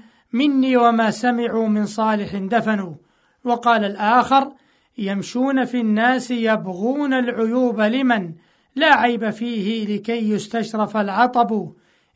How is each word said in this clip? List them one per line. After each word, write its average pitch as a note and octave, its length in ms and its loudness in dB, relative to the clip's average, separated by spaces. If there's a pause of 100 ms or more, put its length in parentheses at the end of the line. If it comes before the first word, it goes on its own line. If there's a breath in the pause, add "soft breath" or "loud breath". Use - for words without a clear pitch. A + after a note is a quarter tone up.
(340 loud breath)
مني C4 440 2
وما A3+ 340 4
سمعوا A3+ 560 -2
من G#3+ 180 0
صالح G#3 500 -2
دفنوا". G3 580 -2 (500)
وقال A#3 420 2
الآخر: A#3+ 680 2 (440 soft breath)
"يمشون A#3+ 680 -2
في B3 160 -4
الناس A#3+ 500 0
يبغون A3+ 840 -2
العيوب A#3+ 680 0
لمن A3 520 0 (420 soft breath)
لا D4 200 6
عيب A3+ 340 0
فيه G#3+ 680 -4
لكي A3 340 -4
يستشرف G#3+ 680 -2
العطب، G#3+ 760 0 (420 soft breath)